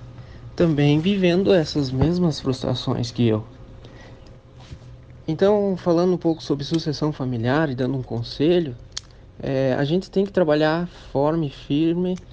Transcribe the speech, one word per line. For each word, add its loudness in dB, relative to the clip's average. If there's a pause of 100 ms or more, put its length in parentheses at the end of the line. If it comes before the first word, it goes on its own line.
(580)
também 4
vivendo 2
essas 2
mesmas 2
frustrações -2
que 0
eu. 2 (1800)
Então, 2
falando 2
um 0
pouco 0
sobre -2
sucessão -2
familiar 0
e -4
dando -2
um -6
conselho, 0 (640)
é, 0
a 2
gente -2
tem 2
que -10
trabalhar 2 (240)
forte 0
e -4
firme, -2 (160)